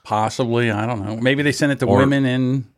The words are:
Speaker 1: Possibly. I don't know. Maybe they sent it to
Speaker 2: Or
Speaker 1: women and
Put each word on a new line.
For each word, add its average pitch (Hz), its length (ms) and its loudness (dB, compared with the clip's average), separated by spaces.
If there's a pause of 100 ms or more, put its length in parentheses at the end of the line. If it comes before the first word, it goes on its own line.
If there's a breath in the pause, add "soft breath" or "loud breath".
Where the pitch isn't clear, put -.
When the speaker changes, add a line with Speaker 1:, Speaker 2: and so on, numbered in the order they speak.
Speaker 1:
Possibly. 117 680 -2
I 107 160 -2
don't 113 180 -4
know. 107 120 -6
Maybe 135 260 0
they 143 80 2
sent 143 220 0
it - 80 -6
to 131 60 0
Speaker 2:
Or 101 120 4
Speaker 1:
women 135 280 2
and 127 400 0 (120)